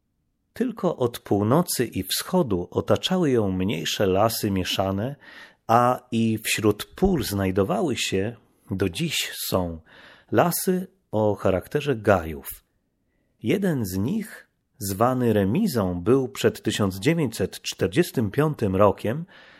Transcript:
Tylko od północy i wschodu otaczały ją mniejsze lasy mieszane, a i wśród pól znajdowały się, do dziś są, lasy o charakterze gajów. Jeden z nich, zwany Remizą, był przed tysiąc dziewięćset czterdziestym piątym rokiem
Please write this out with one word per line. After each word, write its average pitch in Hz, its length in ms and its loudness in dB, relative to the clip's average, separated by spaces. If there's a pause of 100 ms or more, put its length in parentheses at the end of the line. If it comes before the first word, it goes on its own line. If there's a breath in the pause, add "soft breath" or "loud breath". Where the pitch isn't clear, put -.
(520)
Tylko 214 440 -2
od 120 220 0
północy 113 680 2
i 95 160 -6
wschodu 107 680 -2
otaczały 143 600 0
ją 107 220 2
mniejsze 98 540 -2
lasy 101 440 2
mieszane, 98 680 -2 (520 loud breath)
a 120 320 4 (120)
i 113 260 0
wśród - 460 0
pól 185 400 0
znajdowały 104 720 0
się, 101 400 -2 (340)
do 98 180 0
dziś - 440 -4 (160)
są, 85 320 -2 (520 loud breath)
lasy 180 540 0 (240)
o 107 240 2
charakterze 117 640 -2
gajów. 85 520 0 (960)
Jeden 151 420 0
z 92 120 -4
nich, 175 520 -4 (300)
zwany 113 540 0
Remizą, 101 680 2
był 123 280 2
przed - 340 -2
tysiąc 98 360 0
dziewięćset 131 640 -2
czterdziestym 98 680 -2
piątym 120 460 0
rokiem 104 480 2 (360 loud breath)